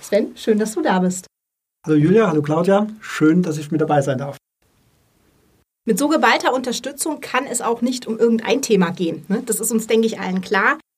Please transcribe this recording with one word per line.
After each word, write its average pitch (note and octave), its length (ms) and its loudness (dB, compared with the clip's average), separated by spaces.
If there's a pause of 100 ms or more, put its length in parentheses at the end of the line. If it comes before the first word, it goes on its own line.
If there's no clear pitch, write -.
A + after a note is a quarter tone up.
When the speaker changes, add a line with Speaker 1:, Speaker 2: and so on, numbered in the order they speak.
Speaker 1:
Sven, - 340 -2
schön, A3 220 0
dass A3 160 -2
du E4+ 80 -2
da G#3 160 2
bist. F#3 280 -2 (600)
Speaker 2:
Hallo D#3 120 4
Julia, F#3 280 6
hallo D#3 160 2
Claudia. F3+ 460 2 (120)
Schön, E3 440 2
dass D#3 140 -4
ich D3 120 -10
mit D#3 100 -2
dabei D3+ 220 2
sein C#3 160 -4
darf. C#3 180 -10 (1500)
Speaker 1:
Mit G#3+ 160 0
so D4 80 2
geballter C#4+ 440 2
Unterstützung C4 680 -6
kann C4 260 -4
es A#3+ 140 -6
auch A#3 200 -4
nicht B3 280 -4
um A3 100 -6
irgendein A3+ 420 2
Thema F3+ 300 2
gehen, D#3+ 380 -4
ne? G#3 180 -2
Das G#3 140 -4
ist - 100 -4
uns, A3 160 0
denke A3+ 220 2
ich, A3 100 -8
allen F#3 220 -4
klar. G#3+ 400 0 (180)